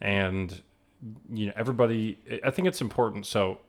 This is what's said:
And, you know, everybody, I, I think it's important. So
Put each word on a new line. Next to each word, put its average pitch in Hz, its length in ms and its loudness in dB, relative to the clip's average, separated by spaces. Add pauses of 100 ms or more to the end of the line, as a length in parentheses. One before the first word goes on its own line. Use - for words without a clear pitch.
And, 95 600 0 (720)
you 107 140 -2
know, 101 100 -4
everybody, 113 600 2 (120)
I, 120 180 -4
I - 20 2
think 185 180 2
it's - 140 -2
important. 107 420 0
So 95 440 0